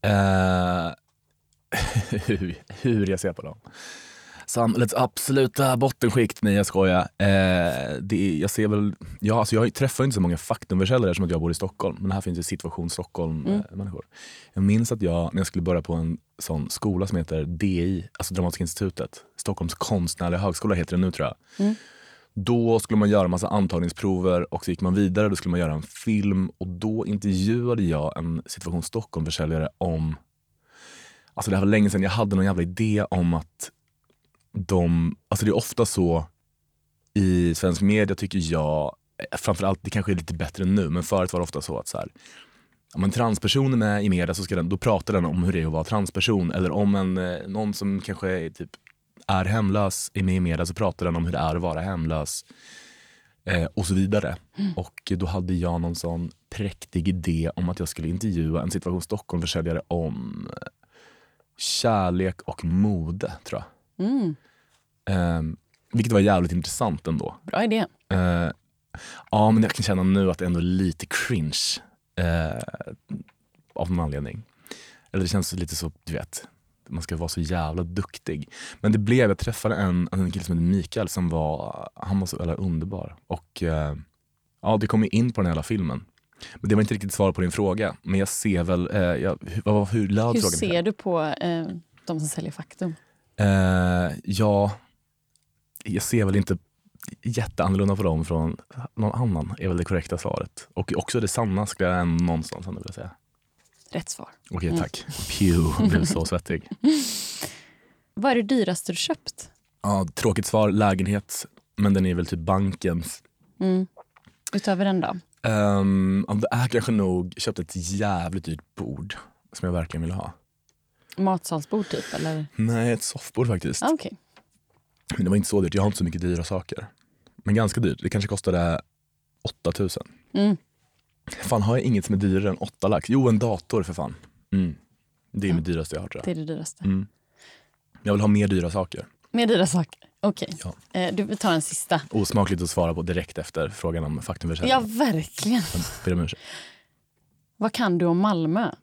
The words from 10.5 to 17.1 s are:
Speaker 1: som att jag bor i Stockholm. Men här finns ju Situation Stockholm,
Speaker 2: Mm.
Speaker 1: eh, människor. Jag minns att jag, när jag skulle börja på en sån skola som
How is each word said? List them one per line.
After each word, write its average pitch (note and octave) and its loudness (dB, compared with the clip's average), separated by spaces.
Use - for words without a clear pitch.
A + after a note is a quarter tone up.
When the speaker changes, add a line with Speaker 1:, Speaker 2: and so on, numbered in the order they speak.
Speaker 1:
som F#2 0
att E2+ -2
jag E2 0
bor E2+ 0
i - 0
Stockholm. F#2+ -4
Men F#2+ -2
här F#2+ -2
finns F2 -4
ju E2+ -6
Situation E2+ -6
Stockholm, D#2+ -4
Speaker 2:
Mm. G2+ 0
Speaker 1:
eh, F2+ -14
människor. G2 -10
Jag F#2+ 2
minns A2 4
att A2 -2
jag, E2+ 2
när F2+ 0
jag F2+ 0
skulle F#2 -4
börja F2 2
på E2+ -4
en E2 -2
sån D2+ -4
skola G2 -2
som G2 -2